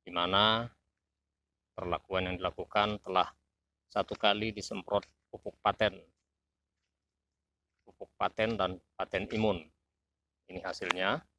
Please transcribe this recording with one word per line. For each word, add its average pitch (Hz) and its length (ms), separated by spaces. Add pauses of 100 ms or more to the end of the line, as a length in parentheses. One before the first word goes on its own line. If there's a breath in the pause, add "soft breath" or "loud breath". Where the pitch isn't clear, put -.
Di 87 180
mana 104 480 (1080)
perlakuan 92 500
yang 90 140
dilakukan 104 580
telah 92 320 (560)
satu 101 320
kali 104 320
disemprot 101 560 (240)
pupuk - 320
paten. 101 320 (1900)
Pupuk - 320
paten 110 400
dan 92 220 (180)
paten 95 320
imun. 107 300 (920)
Ini 92 160
hasilnya. 92 560 (160)